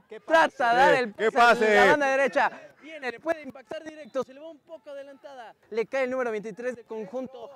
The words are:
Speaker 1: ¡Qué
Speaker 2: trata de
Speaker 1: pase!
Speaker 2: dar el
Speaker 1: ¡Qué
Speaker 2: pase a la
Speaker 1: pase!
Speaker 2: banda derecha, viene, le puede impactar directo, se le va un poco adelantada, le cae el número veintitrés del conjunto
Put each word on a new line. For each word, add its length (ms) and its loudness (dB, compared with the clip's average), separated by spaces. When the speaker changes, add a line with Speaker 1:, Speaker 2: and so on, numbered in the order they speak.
Speaker 1:
¡Qué 140 -18
Speaker 2:
trata 220 4
de 80 0
Speaker 1:
pase! 260 0
Speaker 2:
dar 180 6
el 200 -2
Speaker 1:
¡Qué 180 0
Speaker 2:
pase 340 4
a 80 4
la 60 6
Speaker 1:
pase! 100 6
Speaker 2:
banda 180 2
derecha, 420 0
viene, 300 -10
le 80 -18
puede 220 -4
impactar 420 -14
directo, 400 -8
se 100 -20
le 60 -20
va 100 -16
un 80 -20
poco 320 -20
adelantada, 640 -18
le 160 -4
cae 180 -4
el 60 -4
número 220 -4
veintitrés 440 -8
del 80 -20
conjunto 720 -12